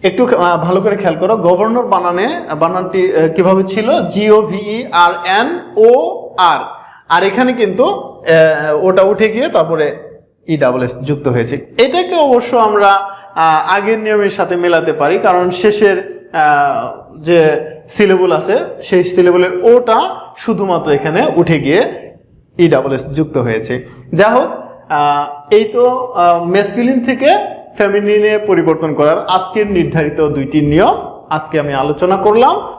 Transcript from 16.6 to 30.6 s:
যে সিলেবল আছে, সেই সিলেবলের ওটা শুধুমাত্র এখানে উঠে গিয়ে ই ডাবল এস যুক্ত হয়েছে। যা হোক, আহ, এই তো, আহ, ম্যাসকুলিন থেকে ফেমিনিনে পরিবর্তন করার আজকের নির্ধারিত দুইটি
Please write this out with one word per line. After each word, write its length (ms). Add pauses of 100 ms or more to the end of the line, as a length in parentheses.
যে 400 (300)
সিলেবল 420
আছে, 260 (240)
সেই 200
সিলেবলের 640
ওটা 520 (200)
শুধুমাত্র 540
এখানে 360 (100)
উঠে 240
গিয়ে 520 (460)
ই 100
ডাবল 240
এস 140
যুক্ত 320
হয়েছে। 500 (260)
যা 160
হোক, 200 (380)
আহ, 400 (220)
এই 140
তো, 480
আহ, 320
ম্যাসকুলিন 600
থেকে 340 (400)
ফেমিনিনে 600
পরিবর্তন 560
করার 320
আজকের 400
নির্ধারিত 640
দুইটি 320